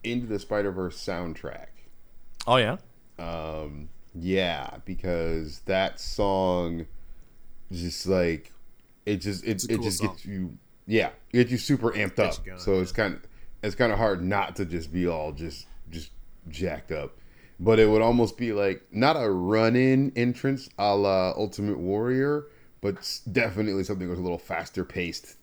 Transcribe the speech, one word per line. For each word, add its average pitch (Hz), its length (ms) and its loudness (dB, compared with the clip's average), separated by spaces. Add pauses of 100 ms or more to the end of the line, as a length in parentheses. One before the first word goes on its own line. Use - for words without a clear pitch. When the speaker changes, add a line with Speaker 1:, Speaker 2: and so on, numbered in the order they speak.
Speaker 1:
Into 120 240 -2
the 107 120 -2
Spider-Verse 95 640 -2
soundtrack. 87 680 -6 (760)
Speaker 2:
Oh, 123 100 4
yeah? 123 200 2 (420)
Speaker 1:
Um, 78 680 -8 (260)
yeah, 87 720 0
because 82 800 -2
that 95 340 0
song 90 880 0 (880)
just, 87 340 -6
like, 87 460 2 (540)
it 104 100 0
just, 95 280 -4
it, 113 80 -2
Speaker 3:
It's 98 160 -4
a 113 40 0
Speaker 1:
it 113 40 2
Speaker 3:
cool 117 80 -2
Speaker 1:
just 95 140 -2
Speaker 3:
song. 104 100 0
Speaker 1:
gets - 180 -10
you, 92 320 -6 (280)
yeah, 104 240 2 (220)
it 123 60 4
gets 120 140 6
you 123 60 0
super 113 340 2
amped 104 240 -2
Speaker 3:
Gets 92 220 2
Speaker 1:
up. - 60 -10
Speaker 3:
you 92 80 -12
going, 90 100 -14
Speaker 1:
So 95 180 4
it's 90 120 -2
Speaker 3:
yeah. 110 120 2
Speaker 1:
kinda, - 160 -2 (420)
it's 104 120 -2
kinda 113 220 2
hard 101 260 2
not 98 340 0
to 98 100 -2
just 80 260 -6
be 87 160 0
all 78 240 -2
just, 78 340 -10 (240)
just 82 200 -12 (400)
jacked 76 420 -6
up. 73 240 -6 (440)
But 110 180 8
it 107 100 10
would 107 140 6
almost 117 340 4
be, 117 160 -2
like, 98 400 2
not 139 240 4
a 117 140 2
run-in 117 880 4
entrance 123 520 0 (100)
a 101 160 4
la 95 420 4
Ultimate 101 420 -2
Warrior, 127 680 0 (360)
but 101 160 -2
s-, - 220 -8
definitely 104 640 0
something 92 240 -4
that - 20 -4
was 87 80 -4
a 90 40 -4
little 87 160 -2
faster 85 460 -6
paced - 580 -6